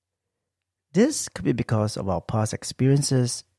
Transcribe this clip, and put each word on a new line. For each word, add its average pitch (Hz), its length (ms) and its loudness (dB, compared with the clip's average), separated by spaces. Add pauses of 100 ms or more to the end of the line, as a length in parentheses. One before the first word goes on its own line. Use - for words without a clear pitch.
(920)
This 233 380 2
could - 160 -8
be 147 80 2
because 107 420 0
of 95 140 -4
our 87 100 0
past 110 340 -2
experiences, 131 920 0 (140)